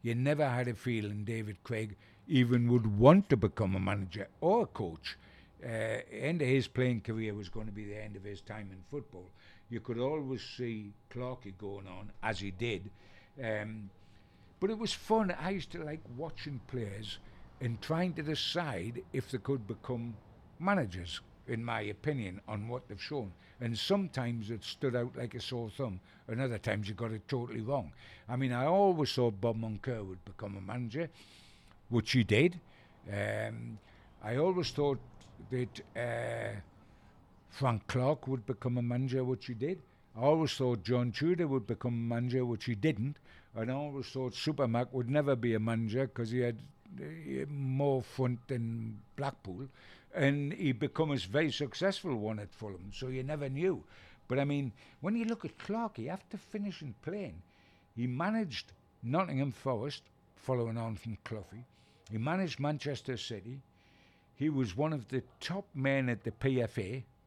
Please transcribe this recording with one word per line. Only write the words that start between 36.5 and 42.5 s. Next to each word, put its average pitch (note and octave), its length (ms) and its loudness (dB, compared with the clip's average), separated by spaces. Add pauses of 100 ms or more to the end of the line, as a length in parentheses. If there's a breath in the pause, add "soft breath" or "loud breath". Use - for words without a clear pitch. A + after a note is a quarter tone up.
Frank A#2+ 360 0
Clark C3+ 400 2
would B2+ 200 -2
become B2 320 0
a A#2+ 40 0
manager, B2 420 0
which B2 220 -2
he B2 80 -6
did. D3 280 -2 (340 soft breath)
I A2 40 -6
always D3+ 340 6
thought B2 280 2
John B2 300 2
Tudor E3+ 340 2
would C3+ 200 0
become A#2+ 260 -2
a A#2 220 0
manager, B2 320 2
which A#2 180 -2